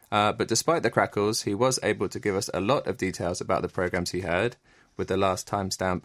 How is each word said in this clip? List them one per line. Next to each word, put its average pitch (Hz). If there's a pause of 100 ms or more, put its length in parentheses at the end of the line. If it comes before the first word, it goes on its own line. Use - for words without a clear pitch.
(120)
Uh, 104
but 98
despite 147
the -
crackles, 104
he 104
was 127
able 104
to 101
give 101
us 98
a 92
lot 120
of 95
details 90
about -
the 90
programs 90
he 90
heard, 95 (420)
with 92
the 101
last 95
timestamp 92